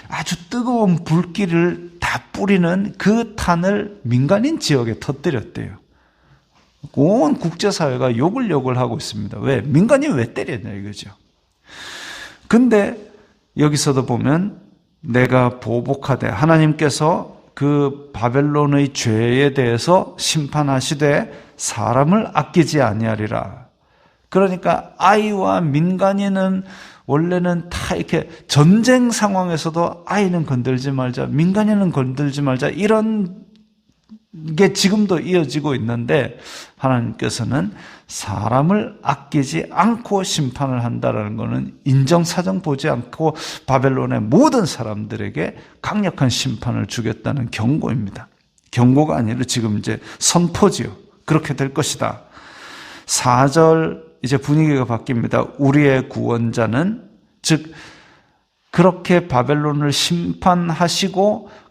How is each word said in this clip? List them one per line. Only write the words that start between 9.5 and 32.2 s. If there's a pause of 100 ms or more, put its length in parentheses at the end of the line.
민간인
왜
때렸냐
이거죠. (1400)
근데 (600)
여기서도
보면 (400)
"내가
보복하되",
하나님께서 (140)
그
바벨론의
죄에
대해서
심판하시되
"사람을
아끼지
아니하리라." (600)
그러니까
아이와
민간인은 (420)
원래는
다
이렇게 (180)
전쟁
상황에서도
"아이는
건들지
말자,
민간인은
건들지